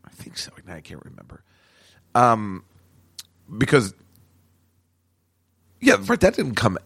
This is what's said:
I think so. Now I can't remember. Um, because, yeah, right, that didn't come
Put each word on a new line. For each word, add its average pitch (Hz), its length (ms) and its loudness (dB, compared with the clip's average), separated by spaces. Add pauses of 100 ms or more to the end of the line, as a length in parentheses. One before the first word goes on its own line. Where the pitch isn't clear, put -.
I - 60 -20
think - 280 -20
so. - 120 -14 (160)
Now 90 80 -18
I 80 60 -18
can't - 240 -20
remember. - 380 -20 (720)
Um, 110 500 0 (920)
because, 123 380 2 (1900)
yeah, 247 160 4 (100)
right, 240 140 -2
that 202 140 4
didn't 123 220 -4
come 95 300 0